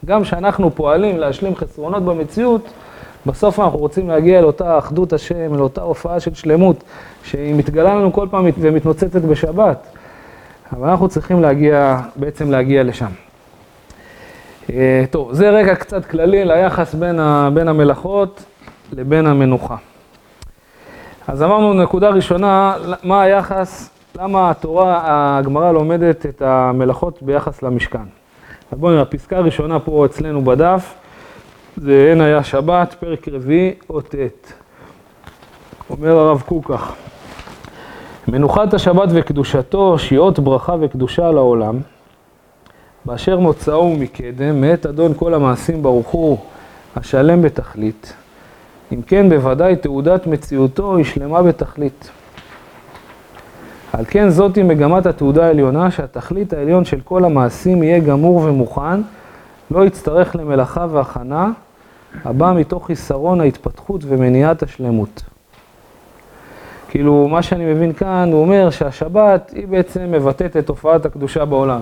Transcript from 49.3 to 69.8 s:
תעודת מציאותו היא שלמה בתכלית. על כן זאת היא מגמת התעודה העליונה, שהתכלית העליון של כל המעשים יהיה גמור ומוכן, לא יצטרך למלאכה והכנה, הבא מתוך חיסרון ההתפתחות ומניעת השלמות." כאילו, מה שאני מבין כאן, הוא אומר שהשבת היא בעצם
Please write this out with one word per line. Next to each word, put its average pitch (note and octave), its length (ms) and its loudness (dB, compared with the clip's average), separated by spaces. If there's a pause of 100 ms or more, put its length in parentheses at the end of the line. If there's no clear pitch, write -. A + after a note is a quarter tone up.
תעודת D3+ 520 -2
מציאותו D3 680 -2
היא D#3+ 100 2
שלמה D#3 380 -2
בתכלית. - 640 -2 (1800)
על A2+ 140 -4
כן G3+ 220 2
זאת F#3 260 4
היא G3+ 80 2
מגמת E3 420 2
התעודה D#3 400 2
העליונה, D#3 460 2
שהתכלית F3 600 -8
העליון E3 320 2
של - 180 -4
כל F3+ 220 0
המעשים D#3+ 580 2
יהיה E3+ 160 4
גמור D3+ 360 4
ומוכן, D3+ 640 0 (720)
לא F#3 140 4
יצטרך F3 500 0
למלאכה D3 560 -2
והכנה, C#3+ 600 -4 (720)
הבא D3+ 300 0
מתוך F3 320 -4
חיסרון E3 540 -2
ההתפתחות - 600 -4
ומניעת C3+ 600 2
השלמות." A#2 600 -4 (1700)
כאילו, C#3+ 380 2
מה D#3+ 140 0
שאני E3+ 320 -2
מבין D#3+ 200 0
כאן, F#3 380 0
הוא D#3 100 4
אומר F#3 280 4
שהשבת F3 840 0
היא G3+ 120 -10
בעצם F3+ 440 -4